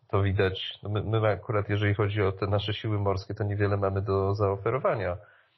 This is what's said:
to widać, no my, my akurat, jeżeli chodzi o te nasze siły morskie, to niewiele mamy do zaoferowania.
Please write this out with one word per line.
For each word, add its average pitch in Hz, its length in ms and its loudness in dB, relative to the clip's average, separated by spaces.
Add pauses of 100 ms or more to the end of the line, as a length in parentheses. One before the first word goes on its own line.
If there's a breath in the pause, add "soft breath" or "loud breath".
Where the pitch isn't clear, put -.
(100)
to 98 120 2
widać, 95 600 0
no 101 80 -8
my, 104 120 0
my 110 260 2
akurat, 101 400 -2
jeżeli 104 260 2
chodzi 104 280 0
o 98 100 4
te 98 140 -2
nasze 101 280 0
siły 107 240 -2
morskie, 98 360 -2
to 104 100 -4
niewiele 101 320 0
mamy 98 260 0
do 98 320 2
zaoferowania. 104 800 0 (420 loud breath)